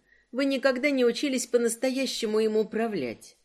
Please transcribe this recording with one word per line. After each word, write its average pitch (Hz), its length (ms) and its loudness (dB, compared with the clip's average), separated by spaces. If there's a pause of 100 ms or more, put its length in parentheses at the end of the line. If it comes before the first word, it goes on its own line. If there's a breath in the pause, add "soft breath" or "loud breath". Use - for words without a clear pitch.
(320 soft breath)
Вы 262 120 -2
никогда 269 460 2
не 262 140 2
учились 254 420 0
по-настоящему 240 920 0
им 220 160 2
управлять". 208 880 -4